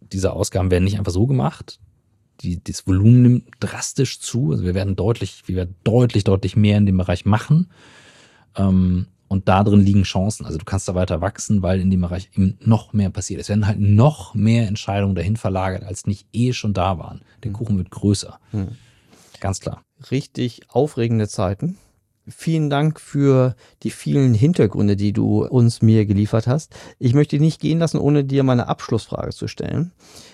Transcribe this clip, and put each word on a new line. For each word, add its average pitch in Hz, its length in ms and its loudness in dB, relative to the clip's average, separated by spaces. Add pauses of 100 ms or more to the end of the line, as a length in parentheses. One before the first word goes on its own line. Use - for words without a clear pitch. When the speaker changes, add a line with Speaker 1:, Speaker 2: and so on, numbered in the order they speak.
Speaker 1:
diese 92 320 -4
Ausgaben 92 380 -2
werden 90 140 2
nicht 98 120 -2
einfach 98 140 -4
so 92 160 0
gemacht. 139 520 -4 (600)
Die, 90 220 -8
das - 240 -10
Volumen 104 340 6
nimmt 123 280 2 (100)
drastisch - 600 -6
zu. 131 300 -4
Also 117 140 -2
wir 90 100 -2
werden 98 220 -4
deutlich, 101 500 -4
wir 92 120 -6
werden 90 260 -6
deutlich, 117 400 2
deutlich 95 320 0
mehr 104 240 4
in 104 80 4
dem 95 100 2
Bereich 90 260 -2
machen. 143 460 2 (840)
Ähm, 92 500 2 (220)
und 98 220 -2
da 98 140 4
drin 104 180 6
liegen 98 220 4
Chancen. 98 420 -4
Also 78 140 -8
du - 60 -12
kannst - 220 -6
da 101 60 -4
weiter 90 260 -2
wachsen, 98 440 -2
weil 92 180 0
in 92 80 2
dem 95 120 2
Bereich 87 340 -6
eben 95 280 0
noch 113 300 2
mehr 101 160 0
passiert. 92 320 -8
Es - 80 -10
werden 104 160 0
halt 101 140 -2
noch 104 560 2
mehr 110 320 2
Entscheidungen 101 480 -4
dahin 90 200 -2
verlagert, 95 480 -4
als 95 220 -12
nicht - 260 -6
eh 123 220 -2
schon 107 200 -6
da 92 260 -2
waren. - 220 -16 (220)
Der 110 60 -8
Speaker 2:
Mhm. 98 60 -8
Speaker 1:
Kuchen 107 240 -4
wird 87 100 -6
größer. - 500 -2 (120)
Speaker 2:
Mhm. 98 160 -6 (720)
Speaker 1:
Ganz 95 220 -4
klar. - 200 -10 (300)
Speaker 2:
Richtig 123 580 -6
aufregende 117 580 -2
Zeiten. 104 480 -4 (520)
Vielen 160 420 -2
Dank 151 300 0
für 131 560 2 (260)
die - 80 -6
vielen 139 460 0
Hintergründe, 104 600 2
die 101 160 0
du 107 320 0
uns 120 380 2
mir 110 240 6
geliefert 104 400 0
hast. 139 300 -4 (240)
Ich 127 160 2
möchte 151 200 2
dich 143 60 0
nicht 156 180 0
gehen 156 200 -2
lassen, 165 180 -2
ohne 143 280 2
dir 135 180 0
meine 127 240 2
Abschlussfrage - 640 -6
zu - 160 -10
stellen. 151 440 -6 (420)